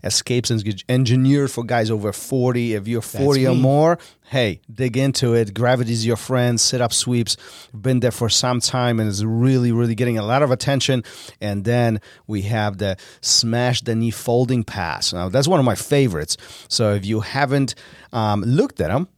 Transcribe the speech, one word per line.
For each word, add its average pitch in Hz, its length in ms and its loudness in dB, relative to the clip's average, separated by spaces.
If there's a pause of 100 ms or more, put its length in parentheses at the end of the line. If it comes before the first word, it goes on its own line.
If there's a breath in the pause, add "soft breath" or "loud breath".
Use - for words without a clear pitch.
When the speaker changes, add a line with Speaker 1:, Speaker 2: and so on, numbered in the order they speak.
Speaker 1:
Escapes - 480 -2
Eng-, 110 120 0 (280)
Engineered 131 600 2
for 120 140 -6
guys 113 260 0
over 104 220 -2
forty. 123 640 -2
If 101 140 -6
you're 117 140 -2
Speaker 2:
That's - 160 -12
Speaker 1:
forty 135 280 2
or 131 80 2
Speaker 2:
me. - 60 2
Speaker 1:
more, 147 380 4 (300 loud breath)
hey, 117 340 -2 (100)
dig 120 240 -4
into 131 380 2
it. 110 180 2
Gravity's 117 540 0
your 117 100 0
friend. 123 420 0
Sit-up 120 360 0
sweeps. 120 420 -2 (420 loud breath)
Been 127 220 0
there 120 120 2
for 113 180 -2
some 123 300 0
time 123 380 0
and 110 120 0
is 101 160 -2
really, 120 460 2
really 117 220 2
getting 120 220 0
a 107 80 -2
lot 127 180 2
of 139 80 2
attention. 131 540 0 (380 loud breath)
And 101 240 -4
then 117 340 2 (260 loud breath)
we 107 160 -4
have 104 360 -2
the 98 180 -2 (240 loud breath)
Smash 120 640 2
the 117 120 -2
Knee 113 160 0
Folding 123 540 0
Pass. 82 480 -4
Now, 90 160 -4
that's 131 200 2
one 175 120 4
of 131 60 4
my 107 80 2
favorites. 101 640 0 (300 loud breath)
So 104 260 0
if 98 100 -2
you 107 160 -2
haven't, 139 540 0 (360 loud breath)
um, 107 300 0
looked 139 400 0
at 80 100 -2
'em, 147 280 -2